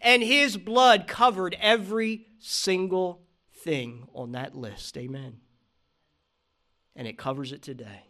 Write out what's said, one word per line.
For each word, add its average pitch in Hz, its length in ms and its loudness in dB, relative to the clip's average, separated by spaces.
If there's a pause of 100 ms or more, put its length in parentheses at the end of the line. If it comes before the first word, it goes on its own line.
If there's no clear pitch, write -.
and 240 200 6
his 254 360 2
blood 226 500 6
covered 190 500 2
every 220 680 0 (120)
single 185 840 -2 (320)
thing 123 600 -6
on 123 180 -10
that 127 220 -10
list. 113 440 -14
Amen. 131 400 -14 (1600)
And 117 140 -12
it 110 80 -14
covers 135 340 -8
it 143 120 -16
today. 113 480 -16